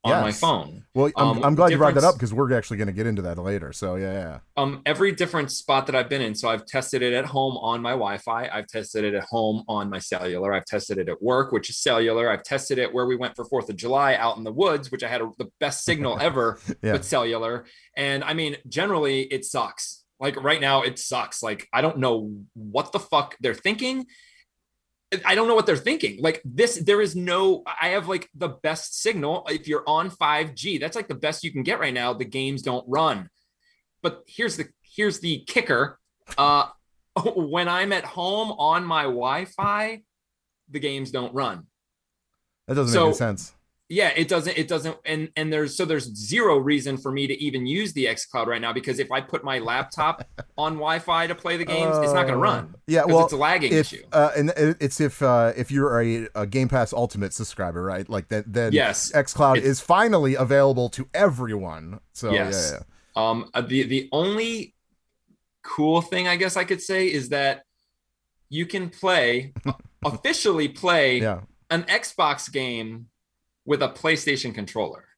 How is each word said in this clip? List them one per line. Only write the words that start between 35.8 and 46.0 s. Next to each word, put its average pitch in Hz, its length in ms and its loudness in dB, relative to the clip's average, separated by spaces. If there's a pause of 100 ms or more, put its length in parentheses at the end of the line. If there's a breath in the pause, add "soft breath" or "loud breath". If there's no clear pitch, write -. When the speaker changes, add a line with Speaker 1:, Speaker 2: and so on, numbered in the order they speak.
Speaker 1:
Uh, 143 280 6 (500)
<laughs> 190 180 -2
when 170 340 0
I'm 185 240 0
at 185 120 -2
home 202 480 -4
on 160 320 2
my 160 200 0
Wi-Fi, 190 1000 -2 (680)
the 143 80 -8
games 135 320 -4
don't 123 240 -6
run. 117 320 -4 (1040)
Speaker 2:
That 131 60 -2
doesn't 135 180 2
Speaker 1:
So 165 80 6
Speaker 2:
make 165 80 6
any 151 80 4
sense. 107 360 -4 (360)
Speaker 1:
yeah, 175 280 2
it 160 120 2
doesn't, 175 280 0
it 160 120 -2
doesn't. 160 360 -4
And, 156 300 -4
and 156 180 -4
there's, 151 240 -2
so 185 80 0
there's 156 200 0 (120)